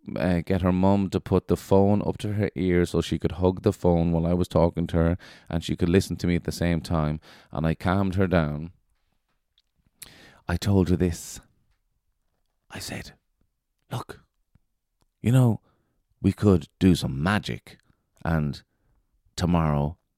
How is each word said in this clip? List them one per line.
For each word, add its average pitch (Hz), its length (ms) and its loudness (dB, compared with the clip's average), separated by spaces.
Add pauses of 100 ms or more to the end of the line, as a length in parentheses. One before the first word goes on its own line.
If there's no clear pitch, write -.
(140)
uh, 85 280 -2
get 92 200 -2
her 92 100 2
mum 95 380 2
to 95 80 -2
put - 300 -2
the 90 80 2
phone 98 500 2
up - 120 -6
to 104 160 -6
her 101 200 -2
ear 87 320 2
so 85 140 -2
she - 180 -4
could - 140 -4
hug 90 300 0
the - 100 2
phone 85 400 2
while 82 140 0
I 87 80 0
was 90 120 0
talking 85 420 0
to - 80 -4
her, 82 220 2 (300)
and 82 160 -6
she - 100 -4
could 87 140 0
listen 90 280 2
to 90 120 -6
me 87 80 2
at 80 80 -4
the 80 80 -4
same 87 280 -2
time, 78 380 -2 (320)
and 80 160 -4
I 80 80 0
calmed 92 400 -2
her 95 140 0
down. 80 420 -2 (1800)
I 87 100 -2
told 95 340 2
her 90 60 4
this. - 440 -4 (1300)
I - 80 -14
said, - 360 -12 (760)
"Look, - 300 -12 (1000)
you 113 120 0
know, 123 280 4 (640)
we 98 100 4
could 95 360 2 (100)
do 92 160 6
some 67 280 -4
magic, 90 560 -4 (460)
and 76 380 -2 (720)
tomorrow 80 600 0 (220)